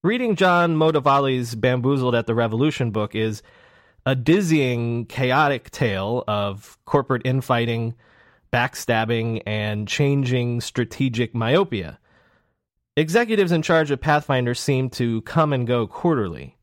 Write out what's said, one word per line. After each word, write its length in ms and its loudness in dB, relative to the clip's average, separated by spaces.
Reading 340 0
John 400 4
Modavalli's 800 2
Bamboozled 580 2
at 120 0
the 80 0
Revolution 580 0
book 240 -4
is 260 -4
a 80 0
dizzying, 920 2
chaotic 640 0
tale 580 -2
of 560 -6
corporate 400 0
infighting, 680 -2
backstabbing, 920 -2
and 440 -4
changing 720 0
strategic 760 -4
myopia. 640 -2
Executives 540 2
in 120 2
charge 280 2
of 100 -2
Pathfinder 540 0
seemed 380 -2
to 300 -2
come 300 0
and 140 -2
go 220 0
quarterly. 760 -4